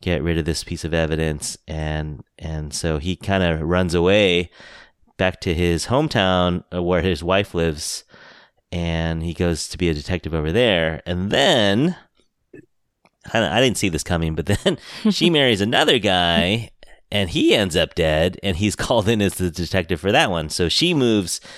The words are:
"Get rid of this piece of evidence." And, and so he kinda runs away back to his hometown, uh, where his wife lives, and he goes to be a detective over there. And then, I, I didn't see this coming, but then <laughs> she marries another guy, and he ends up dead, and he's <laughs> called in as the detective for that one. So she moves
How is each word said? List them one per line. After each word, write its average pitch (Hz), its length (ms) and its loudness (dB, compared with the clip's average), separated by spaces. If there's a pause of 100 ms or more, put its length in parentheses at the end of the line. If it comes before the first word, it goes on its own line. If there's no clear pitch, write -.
"Get 82 220 -2
rid 82 140 0
of 80 80 -2
this 78 200 -2
piece 85 200 -8
of 78 80 -4
evidence." 80 640 -2 (100)
And, 78 560 -6 (140)
and 78 360 -8
so 80 260 -2
he 87 180 -2
kinda 87 480 0
runs 87 280 0
away 90 580 4 (680)
back 92 240 0
to 92 120 -2
his 85 340 0
hometown, 92 760 2 (100)
uh, 90 100 -4
where 87 180 2
his 85 220 0
wife 95 300 0
lives, 82 500 -2 (680)
and 82 520 -2
he 85 100 -4
goes 85 360 -2
to - 80 -12
be 85 120 0
a 80 40 0
detective 78 400 -4
over 78 180 -2
there. 87 540 0
And 92 260 -4
then, 135 640 2 (1400)
I, 104 240 0
I 123 40 4
didn't 131 160 2
see 101 120 0
this 78 140 -2
coming, 82 320 -2
but 80 120 -4
then 120 300 0 (160)
<laughs> - 180 0
she 175 180 2
marries 131 320 4
another 123 380 2
guy, 92 720 2 (400)
and 98 180 -2
he 196 260 2
ends 95 200 0
up 82 200 0
dead, 80 480 0
and 95 140 -2
he's 101 180 0
<laughs> - 80 -6
called 110 240 2
in 110 140 2
as 98 140 0
the 90 160 -2
detective 87 480 -4
for 98 120 0
that 135 200 2
one. 80 180 -4
So 85 200 0
she 175 240 0
moves 113 460 2 (180)